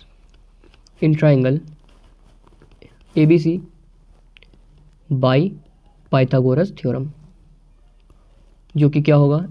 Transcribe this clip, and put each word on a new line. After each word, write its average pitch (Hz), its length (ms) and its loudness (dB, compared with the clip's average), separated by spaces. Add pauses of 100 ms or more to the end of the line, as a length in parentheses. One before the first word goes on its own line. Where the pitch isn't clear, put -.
(1040)
in 156 140 2
triangle 139 420 2 (1600)
एबीसी 160 440 2 (1500)
by 131 260 0 (720)
Pythagoras 131 640 0
theorem, 131 320 -6 (1700)
जो 147 140 2
कि 147 140 0
क्या 151 140 2
होगा? 147 340 0